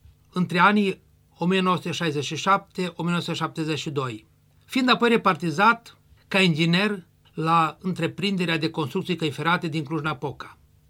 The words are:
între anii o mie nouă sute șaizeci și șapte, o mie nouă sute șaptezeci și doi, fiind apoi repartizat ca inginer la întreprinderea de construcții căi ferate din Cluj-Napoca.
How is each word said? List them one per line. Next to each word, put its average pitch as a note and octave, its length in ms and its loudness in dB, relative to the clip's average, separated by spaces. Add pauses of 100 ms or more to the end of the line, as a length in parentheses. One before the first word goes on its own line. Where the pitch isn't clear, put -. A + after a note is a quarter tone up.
(340)
între F3 260 -2
anii G3+ 420 4 (360)
o E3+ 80 -4
mie F#3+ 140 2
nouă F#3 160 2
sute E3 160 -6
șaizeci D3 320 -4
și D#3+ 120 -6
șapte, F#3+ 600 -2
o - 60 -8
mie E3+ 100 0
nouă F3 100 0
sute E3 140 -6
șaptezeci D#3 440 -4
și - 100 -6
doi, C3 360 -4 (400)
fiind B3+ 240 0
apoi A#3+ 200 4
repartizat G3 880 2 (300)
ca G3 140 2
inginer F3+ 640 2 (280)
la D#3+ 480 0
întreprinderea E3+ 760 -2
de D#3 120 0
construcții E3 460 -4
căi D#3+ 160 -2
ferate E3+ 360 -2
din D#3 160 -4
Cluj-Napoca. D3 720 -8 (320)